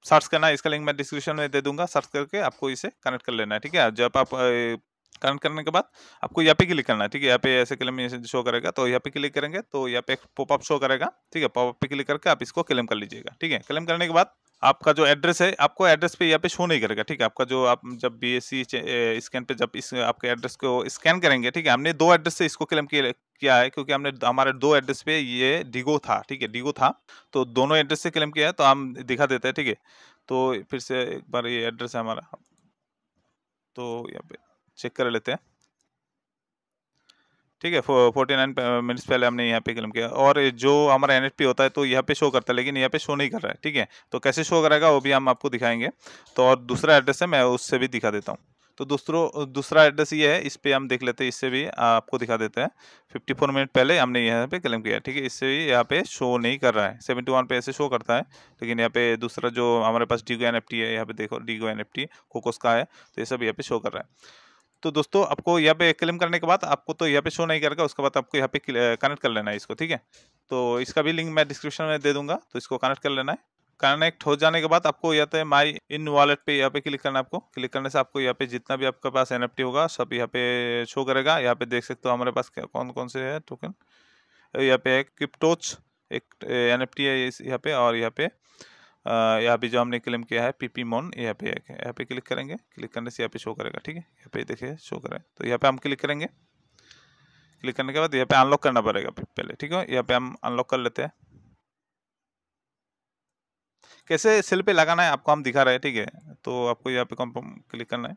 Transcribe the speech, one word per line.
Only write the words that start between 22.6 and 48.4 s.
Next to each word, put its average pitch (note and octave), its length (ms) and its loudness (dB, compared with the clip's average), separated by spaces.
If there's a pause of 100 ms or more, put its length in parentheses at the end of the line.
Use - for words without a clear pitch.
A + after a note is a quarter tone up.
क्लेम D3+ 200 0
किया, C#3 260 0
किया - 440 0
है B2+ 140 6
क्योंकि C#3+ 240 -4
हमने, C#3 180 -2 (140)
हमारे C3 280 2
दो C#3 220 4
एड्रेस C3+ 260 0
पे D#3 180 0
ये C3 440 0 (120)
Digo C#3 240 0
था, G#2+ 300 0
ठीक C3+ 120 -8
है, A2+ 60 -4
Digo B2 240 -6
था, C3 220 2 (400)
तो C3 120 2
दोनों B2+ 320 2
एड्रेस D3+ 240 0
से F3 80 -4
क्लेम D3+ 220 -2
किया D3+ 160 2
है। F3+ 60 0
तो D#3+ 100 0
हम C3+ 340 4
दिखा B2+ 280 0
देते C3 220 -2
हैं, B2+ 80 -2
ठीक C#3+ 120 -4
है। G#2+ 80 -2 (520)
तो C3 280 0 (160)
फिर C3+ 80 -6
से B2+ 240 -4
एक - 260 -6
बार A#2+ 180 -4
ये A#2+ 200 -4
एड्रेस A#2 280 -8
है A#2 60 -2
हमारा, A2+ 260 -8 (1500)
तो A#2+ 360 -10
यहाँ - 180 -16
पे - 60 -20 (420)
चेक - 180 -10
कर B2+ 140 0
लेते A#2 220 -4
हैं, D3 80 -4 (2250)
ठीक E3+ 120 -2
है। D3+ 60 4
फो-, B2 340 6
फ़ोर्टी C3+ 220 2
नाइन C3+ 180 2
प-, B2 300 2
मिनट्स B2 220 -4
पहले B2 220 2
हमने A#2+ 220 0
यहाँ A2+ 120 2
पे A#2 120 -6
क्लेम A2 180 -8
किया A#2 160 -2
और C#3 320 4 (100)
जो C#3 400 4
हमारा C#3 260 6
एनएफ़टी C3 280 0
होता C3 200 4
है C3+ 60 4
तो C#3+ 160 0
यहाँ B2+ 180 2
पे C#3+ 120 0
शो D3 140 2
करता B2+ 240 0
है, - 20 2
लेकिन C3+ 220 -2
यहाँ C3 120 2
पे D#3 100 -2
शो D3 160 -4
नहीं C#3+ 140 -2
कर A3+ 120 -8
रहा - 100 -6
है, - 120 -10
ठीक D3+ 120 -4
है। A#2 120 0 (240)
तो A#2+ 80 -2
कैसे C#3+ 240 0
शो E3 180 4
करेगा D3+ 280 6
वो C#3+ 100 6
भी C#3 120 0
हम C3+ 180 4
आपको B2+ 200 0
दिखाएंगे। A#2+ 400 -2 (460)
तो B2+ 80 4
और B2+ 160 6
दूसरा D3 360 4
एड्रेस C3+ 260 4
है, F3 60 0
मैं C#3+ 160 4
उससे B2 340 0
भी B2+ 100 0
दिखा A2+ 240 -2
देता G#2 200 -4
हूँ। - 80 -10 (380)